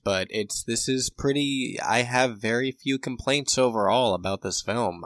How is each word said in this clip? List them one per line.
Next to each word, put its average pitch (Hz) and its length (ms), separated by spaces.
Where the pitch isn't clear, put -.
but 95 260
it's, - 340
this 117 260
is 131 200
pretty, 139 720
I 117 200
have 123 400
very 120 300
few 135 260
complaints 135 600
overall 113 560
about 95 280
this - 200
film. 95 440